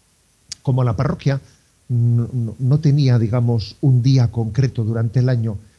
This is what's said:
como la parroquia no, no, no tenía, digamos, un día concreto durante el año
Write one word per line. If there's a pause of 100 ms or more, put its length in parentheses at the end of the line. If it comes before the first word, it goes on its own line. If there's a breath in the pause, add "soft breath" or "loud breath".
(640)
como
la
parroquia (500 soft breath)
no,
no,
no
tenía,
digamos,
un
día
concreto
durante
el
año (200 soft breath)